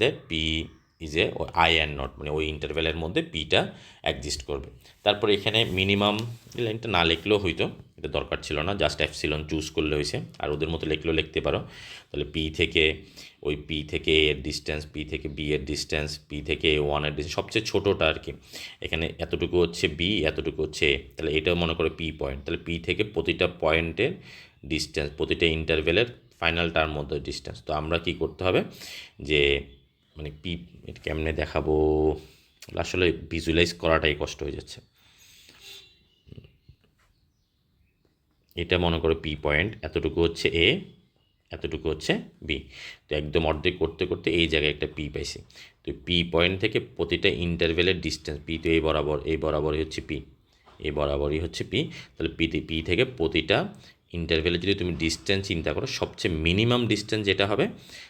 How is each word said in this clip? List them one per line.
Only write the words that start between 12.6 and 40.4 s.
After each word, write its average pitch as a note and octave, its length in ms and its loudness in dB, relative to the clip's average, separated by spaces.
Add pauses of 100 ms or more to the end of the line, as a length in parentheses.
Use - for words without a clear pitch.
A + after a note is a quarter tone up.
ওই D2+ 80 0 (120)
পি D#2+ 100 -4 (140)
থেকে E2 220 0 (160)
এর D2 80 0 (100)
ডিস্টেন্স, D2+ 340 -4 (120)
পি D2+ 80 -6 (100)
থেকে D#2 160 -6 (100)
বি D2+ 80 -4 (100)
এর C#2 160 0
ডিস্টেন্স, D2+ 380 -4 (200)
পি D2 80 -8 (120)
থেকে D#2 200 2 (180)
ওয়ান D2 200 0
এর D2+ 80 -4
ডিস্টেন্স, D2+ 240 -6
সবচেয়ে G#2+ 320 -2
ছোটোটা G2 400 2
আর D#2 120 -2
কি। - 80 -10 (540)
এখানে E2 200 -2 (180)
এতটুকু E2+ 400 -2
হচ্ছে E2+ 220 -2 (140)
বি, F2 100 0 (200)
এতটুকু D2+ 360 -4
হচ্ছে D2+ 280 -2
এ, - 20 4 (200)
তাহলে D#2 220 -2
এটাও E2+ 260 2
মনে D#2+ 140 2
করো D#2+ 120 2 (100)
পি E2 80 -4 (140)
পয়েন্ট। C#2 220 -4
তাহলে E2+ 220 -4
পি E2+ 80 -4 (140)
থেকে F2 160 0 (120)
প্রতিটা E2+ 300 0 (180)
পয়েন্টের E2 480 2 (600)
ডিস্টেন্স, D2 460 -2
প্রতিটা D#2+ 280 0 (140)
ইন্টারভ্যালের D#2+ 480 2 (320)
ফাইনাল E2+ 360 2
টার্ম D#2+ 220 2
মধ্যে D2 180 -4 (140)
ডিস্টেন্স। - 360 -10
তো D#2+ 60 -4 (100)
আমরা D#2+ 240 0
কি F2 160 0
করতে D#2 260 -4
হবে G#2+ 140 4 (680)
যে, D2 120 6 (720)
মানে D2+ 140 -8 (120)
পি, F2+ 100 -6 (360)
এটা D#2+ 180 -14
কেমনে D#2 260 -2 (100)
দেখাবো, D2+ 320 0 (1080)
আসলে F2+ 220 0 (260)
ভিজুয়ালাইজ E2 400 4 (100)
করাটাই D#2+ 400 4
কষ্ট - 240 -8
হয়ে C#2+ 120 -6
যাচ্ছে। - 220 -14 (3750)
এটা F2 200 2 (100)
মনে E2+ 180 4
করো D#2+ 200 4
পি D#2 80 -4 (140)
পয়েন্ট, D2+ 260 2 (160)
এতটুকু D#2+ 380 -2
হচ্ছে - 220 0 (180)